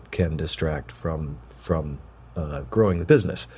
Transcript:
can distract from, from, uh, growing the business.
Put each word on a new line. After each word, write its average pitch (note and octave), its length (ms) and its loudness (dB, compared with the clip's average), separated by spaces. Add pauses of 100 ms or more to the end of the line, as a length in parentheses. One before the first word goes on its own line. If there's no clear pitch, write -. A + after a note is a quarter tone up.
(100)
can E2 260 0
distract D2+ 560 -4
from, D#2 460 -6 (180)
from, D2 420 -2 (380)
uh, D2 340 -4
growing G2+ 280 4
the F2 80 -2
business. G#2 500 4